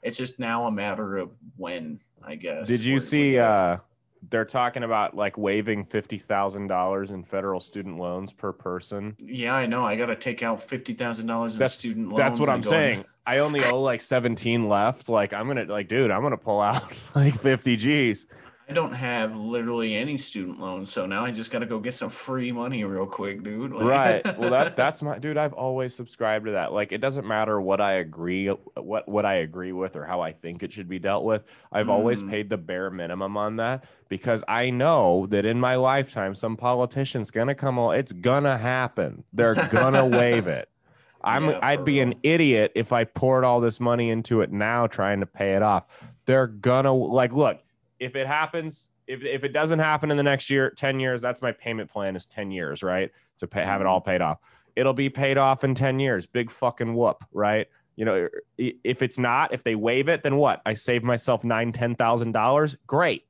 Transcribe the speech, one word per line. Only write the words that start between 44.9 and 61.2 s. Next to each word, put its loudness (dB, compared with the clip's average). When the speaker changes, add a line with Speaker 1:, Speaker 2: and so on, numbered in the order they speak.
Speaker 2:
to -2
pay -2
it 4
off. 2
They're 4
gonna, 2
like, 2
look, 2
if -8
it -2
happens, -4
if, -10
if -4
it -4
doesn't 2
happen 2
in 2
the 2
next 0
year, 2
ten -2
years, -2
that's -4
my -2
payment -8
plan -4
is -12
ten -10
years, -6
right? -2
To -8
pay, -4
have 0
it 0
Speaker 1:
Mm-hmm. 2
Speaker 2:
all 4
paid 0
off. 0
It'll 2
be 0
paid 0
off 4
in 2
ten 2
years. 0
Big -4
fucking -2
whoop, 0
right? 0
You -4
know, 2
i-, -2
if 0
it's -2
not, 2
if -8
they 0
waive 2
it, 0
then 2
what? 4
I 0
save 0
myself 0